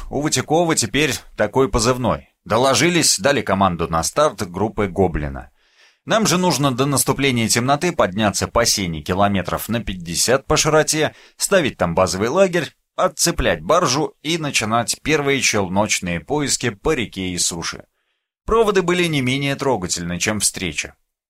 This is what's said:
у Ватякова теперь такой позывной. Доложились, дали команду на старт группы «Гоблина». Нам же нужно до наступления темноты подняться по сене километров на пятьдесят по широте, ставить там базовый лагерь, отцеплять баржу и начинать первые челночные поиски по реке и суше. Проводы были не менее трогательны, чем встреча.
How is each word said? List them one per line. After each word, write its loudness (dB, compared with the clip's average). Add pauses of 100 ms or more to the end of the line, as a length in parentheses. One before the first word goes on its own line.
(100)
у -4
Ватякова 0
теперь 0 (220)
такой 2
позывной. 0 (160)
Доложились, 2
дали 2
команду 0
на 0
старт -2
группы -4
«Гоблина». -2 (540)
Нам 2
же 2
нужно 2
до 0
наступления 2
темноты 0
подняться 0
по 2
сене 0
километров 0
на -2
пятьдесят -2
по 2
широте, 2 (200)
ставить 0
там 0
базовый 2
лагерь, 2 (220)
отцеплять 0
баржу 0
и -2
начинать -2
первые 0
челночные 0
поиски -2
по -2
реке -4
и -4
суше. -6 (580)
Проводы 2
были 0
не 0
менее -2
трогательны, -4
чем -2
встреча. -4 (360)